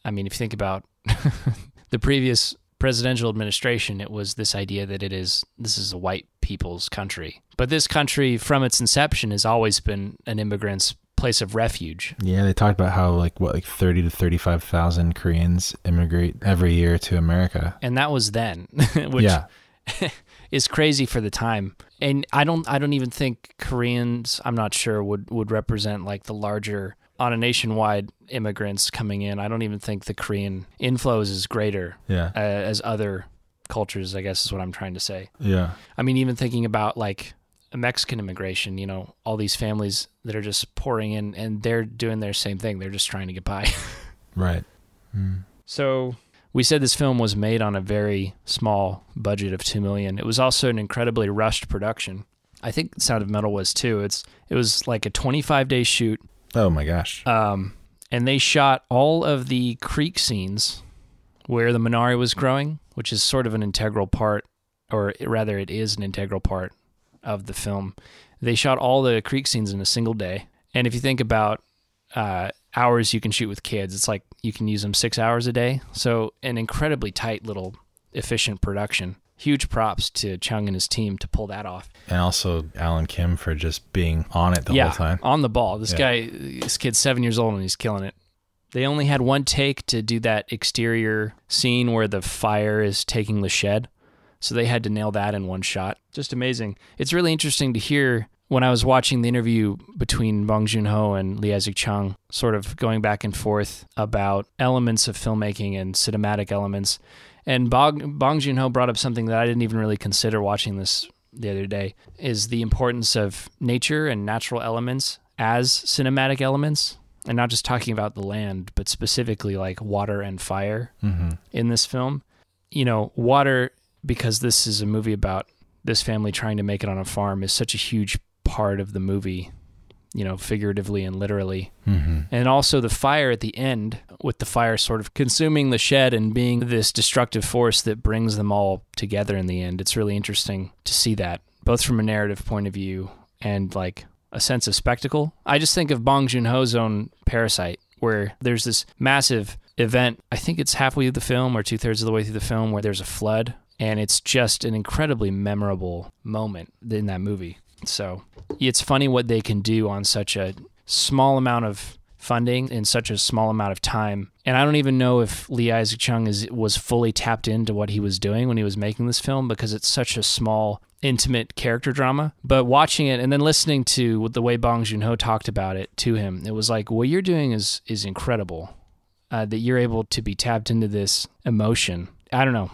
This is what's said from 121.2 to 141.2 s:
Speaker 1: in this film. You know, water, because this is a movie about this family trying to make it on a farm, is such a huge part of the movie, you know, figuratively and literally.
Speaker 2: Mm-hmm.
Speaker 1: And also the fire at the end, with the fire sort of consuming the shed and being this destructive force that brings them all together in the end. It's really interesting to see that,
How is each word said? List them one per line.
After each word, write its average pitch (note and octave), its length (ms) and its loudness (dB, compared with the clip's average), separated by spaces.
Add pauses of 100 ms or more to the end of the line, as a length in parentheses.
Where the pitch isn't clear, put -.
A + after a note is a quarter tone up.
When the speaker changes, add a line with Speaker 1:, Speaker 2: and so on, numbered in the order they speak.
Speaker 1:
in A#2 160 0
this A#2 160 2
film. C3 380 -4 (480)
You C3+ 160 2
know, A2+ 280 0
water, C3 580 4 (340)
because A#2 320 0
this A#2+ 280 2
is G#2+ 140 0
a G#2 60 0
movie G#2+ 260 0
about F#2+ 340 0 (380)
this A2+ 160 0
family G#2+ 320 0
trying G#2+ 240 -2
to G#2 60 0
make G2+ 200 -2
it G#2 60 -2
on F#2+ 80 -2
a F#2+ 80 -4
farm, G2 380 -2
is F#2+ 100 -2
such - 220 0
a - 40 -4
huge G#2 400 0 (260)
part G2+ 360 0
of G2+ 140 -6
the G2 60 -2
movie, F#2+ 500 -2 (640)
you G#2+ 100 -4
know, F#2+ 140 -4
figuratively G2+ 640 -2
and F#2+ 120 -6
literally. F#2+ 540 -4 (160)
Speaker 2:
Mm-hmm. D#2+ 340 2 (100)
Speaker 1:
And B2 180 2
also C#3 320 4
the A#2 80 0
fire C#3 420 2
at A2+ 100 0
the A2 180 -6
end, A#2 400 -2 (240)
with A#2 160 -4
the A2+ 80 -4
fire A2+ 320 2
sort A2+ 220 0
of - 120 -12
consuming C#3+ 560 2
the B2 80 4
shed C3 380 4
and A2 180 2
being A#2+ 280 2
this A#2+ 320 2
destructive A#2+ 520 2
force A#2+ 380 2
that A2+ 200 -2
brings A2 360 2
them G#2 120 0
all G2 340 2 (120)
together G2+ 400 -2
in F#2 120 0
the F2+ 140 -2
end. F2+ 200 -4
It's - 160 -2
really G#2 180 0
interesting G2 560 -4 (120)
to - 100 -2
see A2+ 220 2
that, F2+ 260 -4 (200)